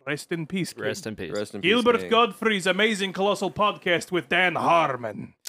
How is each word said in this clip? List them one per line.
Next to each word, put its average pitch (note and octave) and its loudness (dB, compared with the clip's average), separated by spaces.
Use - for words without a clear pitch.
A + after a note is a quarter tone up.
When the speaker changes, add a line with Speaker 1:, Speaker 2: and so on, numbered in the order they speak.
Speaker 1:
rest C#3+ -6
in E3 -6
peace, F#3 -6
King. G#2+ -12
Speaker 2:
Rest G#2+ -4
in G#2+ -8
peace. F2+ -8
Speaker 3:
Rest G#2 -6
in G2+ -10
peace, F3+ 2
Speaker 1:
Gilbert A#3 2
Speaker 3:
King. F#3 6
Speaker 1:
Godfrey's G#3+ 2
amazing G3 0
colossal F#3+ 0
podcast F3+ 0
with E3 -2
Dan F3+ 2
Harmon. B2+ 0